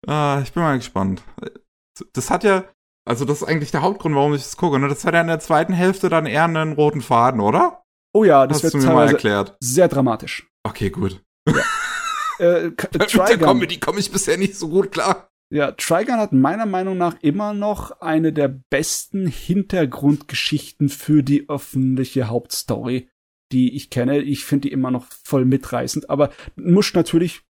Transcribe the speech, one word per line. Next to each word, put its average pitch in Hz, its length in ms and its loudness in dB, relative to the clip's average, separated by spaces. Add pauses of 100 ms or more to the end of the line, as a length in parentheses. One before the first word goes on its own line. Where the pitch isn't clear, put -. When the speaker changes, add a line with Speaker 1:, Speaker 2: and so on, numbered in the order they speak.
Speaker 1:
Äh, 143 340 0
ich 127 100 -8
bin 170 100 -2
mal 147 140 2
gespannt. 95 440 -4 (920)
Das - 180 -6
hat - 140 0
ja, 190 200 2 (440)
also 120 160 -2
das 147 180 -2
ist - 60 -6
eigentlich 151 240 -2
der 143 100 0
Hauptgrund, 175 320 -2
warum 143 200 2
ich 135 80 -4
das - 140 -14
gucke, 143 220 0
ne? 139 80 2
Das 143 180 -4
hat 165 100 2
ja 170 60 4
in 175 60 0
der 160 140 -2
zweiten 165 320 0
Hälfte 185 360 2
dann 160 180 2
eher 143 180 2
einen 156 300 -2
roten 151 260 2
Faden, 120 400 2
oder? 165 420 0 (320)
Speaker 2:
Oh 220 80 6
ja, 139 240 8
das 147 120 0
Speaker 1:
Hast - 60 -2
Speaker 2:
wird 160 100 2
Speaker 1:
du 143 40 2
mir 135 60 2
mal - 80 4
Speaker 2:
teilweise - 220 6
Speaker 1:
erklärt. 101 440 0
Speaker 2:
sehr 131 300 2
dramatisch. 131 600 -2 (160)
Speaker 1:
Okay, - 260 -4
gut. 90 340 -6 (240)
Speaker 2:
Ja. - 60 4
Speaker 1:
<laughs> 1077 100 0 (760)
Speaker 2:
Äh, 170 340 2
K-, - 200 -8
Speaker 1:
Mit 151 80 -2
der 208 80 2
Speaker 2:
Trigun. 185 400 2
Speaker 1:
Comedy 180 320 0
komme - 180 -4
ich - 140 -4
bisher 151 240 0
nicht 196 200 -2
so 165 120 -8
gut 196 240 0
klar. - 380 -2 (200)
Speaker 2:
Ja, 143 220 -2
Trigun 226 460 -2
hat 214 160 -2
meiner 160 320 2
Meinung 190 320 -4
nach 170 240 -2
immer 208 320 -2
noch 208 480 -6
eine 160 280 0
der 147 180 0 (220)
besten 175 560 -4
Hintergrundgeschichten 143 1600 -2
für 151 320 2
die 143 260 0
öffentliche 131 800 -2
Hauptstory, 123 800 -6 (440)
die 127 220 2
ich 143 140 -10
kenne. 131 300 0
Ich 143 260 -4
finde 143 240 -2
die - 40 -4
immer 131 180 -2
noch 127 160 -4 (180)
voll 131 220 2
mitreißend, 127 640 -2
aber 143 180 2 (280)
muss 180 360 2
natürlich 175 480 0 (120)